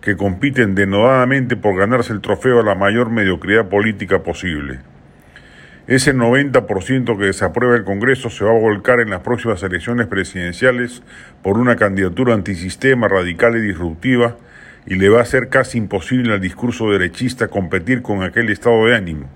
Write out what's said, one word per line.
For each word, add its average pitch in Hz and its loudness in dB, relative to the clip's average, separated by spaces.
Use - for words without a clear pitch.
que 101 -2
compiten 101 0
denodadamente 123 2
por 98 0
ganarse 113 0
el 98 -6
trofeo 120 2
a 110 2
la 101 2
mayor 104 0
mediocridad 98 0
política 98 0
posible. 76 -8
Ese 135 2
noventa 127 2
por 95 -4
ciento 120 0
que 98 0
desaprueba 104 0
el 110 0
Congreso 110 -2
se - -6
va 110 4
a 117 4
volcar 110 2
en 110 0
las 92 -6
próximas 117 -2
elecciones 104 -2
presidenciales 98 -2
por 101 0
una 120 4
candidatura 98 0
antisistema, 101 -2
radical 95 0
y 117 -2
disruptiva, 107 -2
y 92 -6
le 95 4
va 117 6
a 117 2
ser 123 -2
casi 127 0
imposible 110 -2
al 98 -2
discurso 110 -2
derechista 101 -2
competir 95 -2
con 101 -4
aquel 107 -2
estado 110 2
de 120 4
ánimo. 82 -6